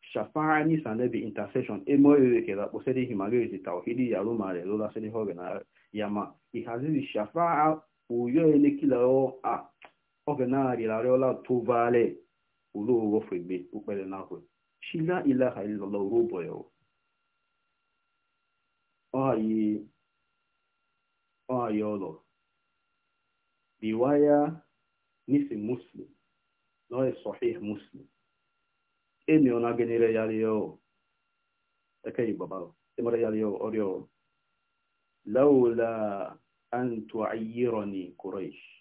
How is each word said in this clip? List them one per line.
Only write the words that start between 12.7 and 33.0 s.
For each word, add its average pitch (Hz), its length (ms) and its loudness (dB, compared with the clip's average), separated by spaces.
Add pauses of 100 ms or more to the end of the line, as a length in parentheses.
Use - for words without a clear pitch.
U 104 100 -4
lo 123 100 4
wo 110 260 2
fwe 95 260 -6
be 90 260 -6
u 107 80 -10
pele 101 240 -6
na 95 180 -10
kwe. 87 180 -14 (400)
Shi - 200 -10
la 175 240 0
ilaha 127 400 2
illallah 101 380 -6
u 98 80 -4
ro 117 180 4
bo 95 140 -6
yo. 80 160 -10 (2500)
O 127 60 -2 (120)
ayi. 110 560 0 (1600)
O 127 140 -2
ayi 107 200 -2
o 107 140 -2
lo. 90 160 -8 (1700)
Riwaya 147 800 2 (680)
ni 143 200 2
si 110 80 -8
Muslim. 107 520 -8 (840)
No 127 140 -2
e 123 80 -2 (120)
Sahih 87 360 -4
Muslim. - 460 -10 (1200)
E 156 120 6
mi 135 120 6
ona 117 260 2
genere 117 360 2
ya 113 140 0
le 110 140 -2
yo. 110 380 -2 (1300)
E 113 80 -8
ke 123 140 -2
yi 107 60 -2
baba 92 260 -8
lo. 85 160 -14 (220)
E - 60 -6